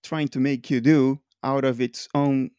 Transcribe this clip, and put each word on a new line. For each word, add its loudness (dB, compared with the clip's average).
trying -4
to -4
make -2
you 0
do 4
out -2
of -2
its -6
own 0